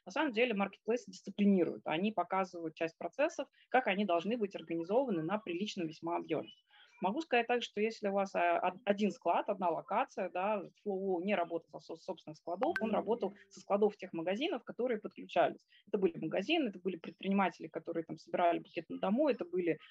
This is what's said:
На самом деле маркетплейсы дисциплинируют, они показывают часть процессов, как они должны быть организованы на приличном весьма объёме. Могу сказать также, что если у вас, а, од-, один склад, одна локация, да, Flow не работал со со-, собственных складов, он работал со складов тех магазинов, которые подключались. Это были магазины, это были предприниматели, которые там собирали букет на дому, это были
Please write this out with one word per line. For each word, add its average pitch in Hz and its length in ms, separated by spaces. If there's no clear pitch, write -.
На 180 60
самом 277 200
деле 233 220
маркетплейсы 196 560
дисциплинируют, 196 720
они 170 260
показывают 175 640
часть 165 220
процессов, 277 500
как 254 200
они 202 180
должны 185 320
быть 196 180
организованы 170 680
на 185 160
приличном 180 500
весьма 165 280
объёме. 160 320
Могу 208 180
сказать 240 260
также, 240 220
что - 140
если 220 260
у 196 40
вас, 196 220
а, 175 240
од-, 180 280
один 202 240
склад, 196 400
одна 185 180
локация, 175 640
да, 196 320
Flow 190 400
не 202 120
работал 170 440
со 165 160
со-, 160 80
собственных 160 360
складов, 202 420
он 226 100
работал 202 440
со - 100
складов 202 380
тех 185 160
магазинов, 214 500
которые 226 340
подключались. - 640
Это 214 100
были 190 180
магазины, 208 540
это 196 80
были 180 180
предприниматели, 180 720
которые 165 360
там 156 120
собирали 170 440
букет - 280
на 262 100
дому, 233 300
это 233 160
были 339 340